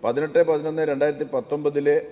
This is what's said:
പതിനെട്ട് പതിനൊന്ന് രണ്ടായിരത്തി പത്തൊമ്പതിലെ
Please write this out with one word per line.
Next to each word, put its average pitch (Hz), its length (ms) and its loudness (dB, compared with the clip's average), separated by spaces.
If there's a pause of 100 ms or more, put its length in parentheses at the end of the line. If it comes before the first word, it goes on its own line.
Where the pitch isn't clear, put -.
പതിനെട്ട് 143 440 0
പതിനൊന്ന് 156 420 0
രണ്ടായിരത്തി 143 440 0
പത്തൊമ്പതിലെ 143 600 0 (180)